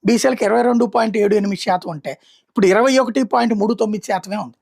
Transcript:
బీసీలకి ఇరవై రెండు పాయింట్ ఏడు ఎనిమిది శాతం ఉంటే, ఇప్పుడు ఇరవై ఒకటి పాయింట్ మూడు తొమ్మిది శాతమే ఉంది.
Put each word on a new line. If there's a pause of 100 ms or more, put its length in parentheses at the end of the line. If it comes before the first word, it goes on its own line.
బీసీలకి
ఇరవై
రెండు
పాయింట్
ఏడు
ఎనిమిది
శాతం
ఉంటే, (300)
ఇప్పుడు
ఇరవై
ఒకటి
పాయింట్
మూడు
తొమ్మిది
శాతమే
ఉంది.